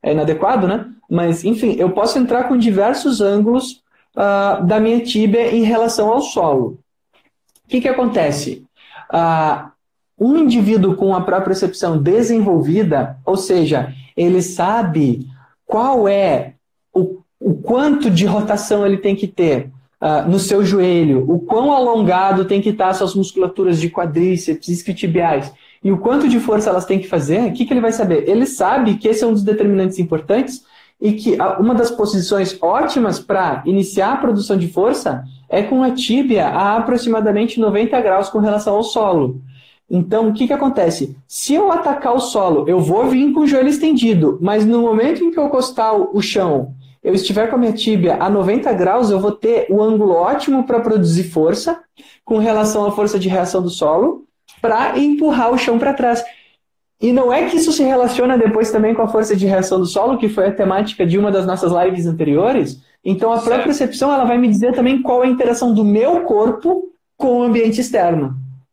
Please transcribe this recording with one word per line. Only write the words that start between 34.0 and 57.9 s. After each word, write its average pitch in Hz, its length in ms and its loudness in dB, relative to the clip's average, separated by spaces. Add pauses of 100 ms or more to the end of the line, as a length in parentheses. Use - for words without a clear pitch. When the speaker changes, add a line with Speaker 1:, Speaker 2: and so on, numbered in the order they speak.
Speaker 1:
a 277 40 -2
produção 214 400 0
de 170 100 0
força 180 560 -2 (240)
é 196 140 0
com 254 220 0
a 254 80 2
tíbia 247 560 0
a 202 300 0
aproximadamente 226 840 0
noventa 220 420 0
graus 196 280 0
com 220 100 -2
relação 208 360 0
ao 214 80 0
solo. 175 580 -2 (480)
Então, 185 400 0
o 208 40 0
que 233 140 -2
que 294 60 0
acontece? 208 600 -2 (120)
Se - 260 -4
eu 392 180 2
atacar 285 420 -2
o 262 60 2
solo, 185 480 0
eu 180 120 2
vou 180 280 2
vir 262 240 2
com 311 100 0
o 294 60 4
joelho 269 220 2
estendido, 233 720 2
mas 208 240 2
no 233 160 2
momento 233 420 0
em 339 80 0
que 339 80 -4
eu 294 60 2
encostar 254 500 0
o, 196 220 0
o 202 40 0
chão, 160 520 -2 (300)
eu 185 100 0
estiver 202 340 0
com 226 80 -2
a 254 40 2
minha 233 120 2
tíbia 208 480 0
a 185 100 0
noventa 208 440 0
graus, 202 380 2
eu 190 80 2
vou 202 120 0
ter 220 380 0
o 202 120 2
ângulo 214 340 2
ótimo 254 500 0
pra 233 160 0
produzir 185 440 2
força 214 540 -2 (460)
com 226 140 0
relação 214 460 0
à 202 60 0
força 208 260 -2
de 185 120 -2
reação 185 320 -2
do 175 80 -2
solo 170 560 0 (340)
pra 233 380 0
empurrar 285 560 2
o 262 40 0
chão 233 220 0
pra 277 140 0
trás. 240 280 -2 (800)
E 240 140 0
não 247 180 2
é 330 160 0
que 349 100 -2
isso 320 140 2
se 302 120 0
relaciona 254 540 2